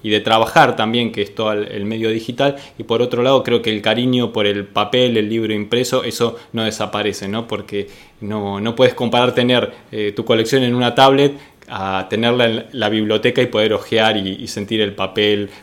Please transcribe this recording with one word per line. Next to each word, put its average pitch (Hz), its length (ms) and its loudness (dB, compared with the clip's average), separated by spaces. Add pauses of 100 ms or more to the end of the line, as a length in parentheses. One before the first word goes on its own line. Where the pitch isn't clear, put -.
y 110 80 -6
de 107 100 2
trabajar 113 560 4
también, 113 360 0
que 107 100 -6
es - 140 -6
todo 110 160 -2
el, 104 140 -2
el 104 200 -8
medio 110 240 -2
digital, 123 460 -2 (240)
y 110 60 -10
por 117 180 0
otro 120 180 -2
lado 131 220 4
creo 120 180 0
que - 80 -2
el 104 140 -2
cariño 120 500 0
por 104 140 0
el 101 180 -2
papel, 120 500 0
el 107 140 0
libro 110 240 -2
impreso, 120 500 -2
eso 117 340 -4 (160)
no 113 100 -4
desaparece, 104 640 -4
¿no? 113 180 -6
Porque 101 400 -8 (360)
no, 101 380 -6
no 113 140 -4
puedes 123 220 4
comparar 123 400 2
tener, 120 380 2 (180)
eh, 104 240 -4
tu 113 100 -4
colección 117 380 2
en 120 100 0
una 120 220 0
tablet 139 380 6 (380)
a 95 380 -4
tenerla 120 380 2
en 113 240 -2
la 107 180 -2
biblioteca 110 540 2
y - 20 4
poder 110 280 0
ojear 110 440 0
y, 95 100 -4
y 101 200 -8
sentir 107 340 -4
el 101 140 -2
papel, 101 560 0 (120)